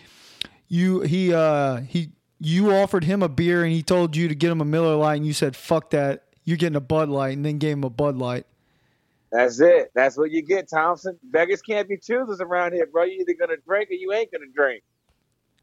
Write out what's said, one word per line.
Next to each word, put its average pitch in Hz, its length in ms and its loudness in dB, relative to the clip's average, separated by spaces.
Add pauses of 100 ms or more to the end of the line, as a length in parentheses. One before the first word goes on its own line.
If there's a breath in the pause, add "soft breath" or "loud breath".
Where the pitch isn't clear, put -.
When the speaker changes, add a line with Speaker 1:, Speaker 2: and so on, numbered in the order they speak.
(680 loud breath)
Speaker 1:
you, 180 340 0
he, 175 320 0
uh, 147 440 2
he, 151 320 -6 (320)
you 185 320 2
offered 196 320 2
him 196 180 0
a 170 60 0
beer 170 340 2
and 165 80 0
he 165 100 0
told 170 320 0
you 170 140 0
to 151 80 -2
get 165 160 0
him 165 80 -2
a 151 60 0
Miller 160 300 2
Lite, 151 200 2
and 151 100 -4
you 156 60 -2
said, 143 240 -2
"Fuck - 360 -2
that, 143 320 -2 (200)
you're 165 140 -2
getting 160 180 0
a 143 60 0
Bud 156 260 0
Light," 139 300 -2
and 143 80 -4
then 151 140 -2
gave 151 180 -2
him 139 80 -4
a 131 40 -4
Bud 139 280 -2
Light. 123 280 -4 (840)
Speaker 2:
That's 120 300 2
it. 170 340 6
That's 131 220 2
what 156 140 -2
you 160 100 -2
get, 185 280 -2
Thompson. 170 540 -2
Beggars 170 380 0
can't 208 260 -4
be 196 80 -4
choosers 220 460 -4
around 175 320 -2
here, 170 140 0
bro. 165 180 0
You 190 160 -6
either 175 180 -2
gonna 165 260 -2
drink 196 240 -2
or 190 40 -6
you 185 180 -6
ain't 220 220 -4
gonna 147 200 -12
drink. 131 300 -2 (800)